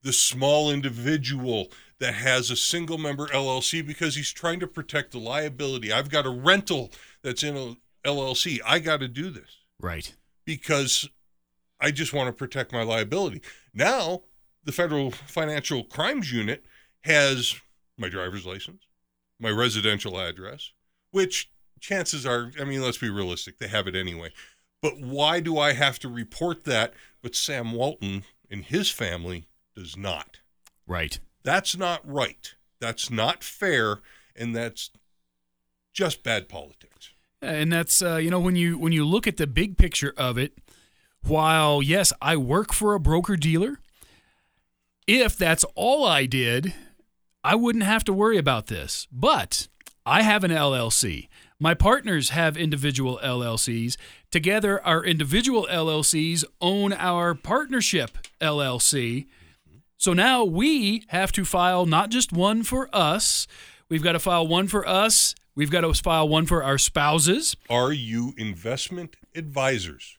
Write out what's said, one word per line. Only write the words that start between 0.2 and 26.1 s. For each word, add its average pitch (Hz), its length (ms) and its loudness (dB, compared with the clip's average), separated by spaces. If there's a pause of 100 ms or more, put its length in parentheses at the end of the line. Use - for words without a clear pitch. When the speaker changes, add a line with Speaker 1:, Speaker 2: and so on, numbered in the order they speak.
Speaker 1:
individual 127 1000 -2 (260)
that 123 160 -2
has 127 340 0
a 123 80 -4
single 165 420 -4
member 147 340 -6
L 135 180 0
L 131 100 -2
C 165 220 -2
because 151 320 -4
he's 143 180 -6
trying 170 280 -4
to 175 80 -6
protect 151 420 -6
the 127 80 -10
liability. 131 720 -6
I've 139 180 0
got 143 160 0
a 131 40 -2
rental 147 600 0 (300)
that's 127 200 -6
in 147 140 -4
a 123 200 -8 (280)
L 143 200 0
L 131 120 -4
C. 135 280 -2
I 135 140 2
gotta 151 300 0
do 147 220 -8
this. - 280 -18 (220)
Speaker 2:
Right. 85 340 -8 (300)
Speaker 1:
Because 143 640 -2 (720)
I 143 100 2
just 147 220 -4
wanna 131 200 -2
protect 131 400 -8
my 117 120 -2
liability. 113 580 -2 (320)
Now, 180 480 0 (400)
the 147 80 -8
Federal 151 400 0
Financial 151 720 -4
Crimes 185 500 -4
Unit 113 320 -4 (360)
has 139 560 2 (400)
my 101 120 -8
driver's 92 380 -8
license, 101 360 -14 (580)
my 113 100 -2
residential 107 680 0
address, 92 500 -12 (400)
which 185 400 -2 (300)
chances 156 440 -6
are, 120 360 -4
I 139 40 -6
mean, 139 160 -6
let's 123 180 -4
be 113 120 -4
realistic, 95 480 -6
they 107 100 -10
have 98 200 -2
it 92 80 -6
anyway. 85 340 -8 (500)
But - 200 -4
why 143 400 0
do 160 180 -2
I 147 140 4
have 135 280 0
to 135 80 -10
report 156 560 -6